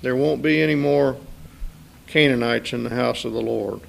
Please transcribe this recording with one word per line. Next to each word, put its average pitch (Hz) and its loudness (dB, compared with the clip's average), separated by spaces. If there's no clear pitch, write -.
There 127 0
won't 143 2
be 156 2
any 156 2
more 143 2
Canaanites 120 2
in 120 -4
the 117 -6
house 120 0
of 117 -6
the 113 -4
Lord. 110 -4